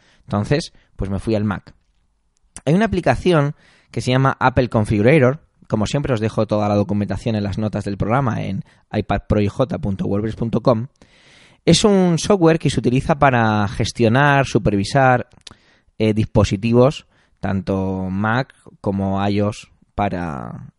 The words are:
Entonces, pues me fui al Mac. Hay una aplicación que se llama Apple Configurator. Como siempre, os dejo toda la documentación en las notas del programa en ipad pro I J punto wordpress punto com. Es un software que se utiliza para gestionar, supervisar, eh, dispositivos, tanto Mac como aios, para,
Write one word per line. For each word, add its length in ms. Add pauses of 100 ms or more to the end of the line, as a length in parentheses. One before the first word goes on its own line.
(220)
Entonces, 500 (240)
pues 120
me 120
fui 160
al 80
Mac. 280 (920)
Hay 100
una 120
aplicación 680 (380)
que 80
se 100
llama 300
Apple 280
Configurator. 800 (200)
Como 180
siempre, 260
os 60
dejo 300
toda 200
la 60
documentación 600
en 80
las 120
notas 280
del 120
programa 460
en 220 (280)
ipad 360
pro 120
I 60
J 320
punto 260
wordpress 300
punto 280
com. 260 (760)
Es 200
un 340
software 400
que 120
se 100
utiliza 400
para 480
gestionar, 800
supervisar, 800 (680)
eh, 160
dispositivos, 920 (320)
tanto 720
Mac 420 (280)
como 400
aios, 500 (240)
para, 840